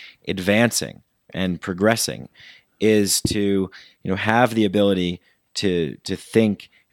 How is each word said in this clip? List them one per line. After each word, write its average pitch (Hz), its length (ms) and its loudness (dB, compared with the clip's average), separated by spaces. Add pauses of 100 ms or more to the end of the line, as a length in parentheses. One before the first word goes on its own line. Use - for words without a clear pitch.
(280)
advancing 98 720 0 (300)
and 90 280 -4
progressing, 95 720 -2 (500)
is 104 440 2
to, - 160 -2 (640)
you 95 80 -6
know, 95 40 -2
have 113 380 2
the 110 100 2
ability 92 560 0 (360)
to, 85 480 -2
to 95 120 -8
think 107 540 0 (240)